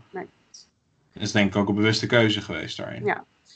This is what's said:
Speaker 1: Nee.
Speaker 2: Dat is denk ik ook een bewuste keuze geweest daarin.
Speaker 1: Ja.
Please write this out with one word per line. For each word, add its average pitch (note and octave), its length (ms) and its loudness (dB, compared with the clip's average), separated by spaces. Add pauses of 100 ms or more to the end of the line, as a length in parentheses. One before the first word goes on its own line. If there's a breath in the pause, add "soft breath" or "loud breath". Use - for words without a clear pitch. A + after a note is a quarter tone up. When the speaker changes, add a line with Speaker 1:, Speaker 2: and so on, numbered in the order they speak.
(100)
Speaker 1:
Nee. F#3 160 -10 (840)
Speaker 2:
Dat - 100 -14
is G#2+ 100 -4
denk G#2 220 4
ik - 60 0
ook G2+ 80 0
een G#2 60 2
bewuste G#2+ 320 2
keuze A2 340 4
geweest - 360 -8
daarin. - 280 -10
Speaker 1:
Ja. - 200 -2 (320 soft breath)